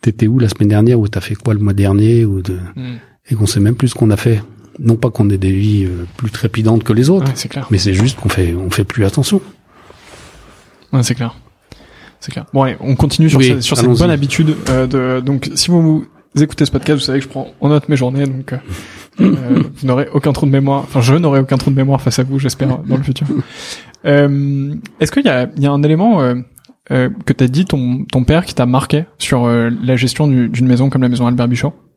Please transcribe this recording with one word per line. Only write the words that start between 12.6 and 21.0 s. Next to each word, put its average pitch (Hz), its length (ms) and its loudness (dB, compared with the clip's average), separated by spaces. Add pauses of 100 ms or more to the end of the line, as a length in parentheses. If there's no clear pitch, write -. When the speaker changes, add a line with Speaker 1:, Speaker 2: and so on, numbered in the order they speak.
Speaker 2:
allez, 127 160 -2
on 131 160 0
continue 151 340 2
sur 151 100 4
Speaker 1:
Oui, 131 80 6
Speaker 2:
cette, 127 160 0
sur - 120 -2
cette 120 100 0
Speaker 1:
allons-y. 127 140 4
Speaker 2:
bonne 175 120 4
habitude, 151 440 0 (140)
euh, 131 180 0
de, 127 380 -2
donc, 135 300 -4
si - 160 -2
vous, 160 340 2 (280)
vous 147 100 2
écoutez 151 220 0
ce 135 60 -2
podcast, 143 280 0
vous 123 60 -6
savez 135 140 0
que 135 60 -8
je - 40 -16
prends 135 180 -10 (120)
en - 100 0
note 147 200 2
mes 147 80 2
journées, 131 280 -2
donc, 135 280 -6
euh, - 40 -6 (320)
Speaker 1:
<laughs> - 320 -20
Speaker 2:
euh, 131 420 2 (120)
vous 135 120 -6
n'aurez 131 260 0
aucun 147 180 0
trou 139 140 0
de 135 60 2
mémoire, 139 320 2
enfin, - 180 -2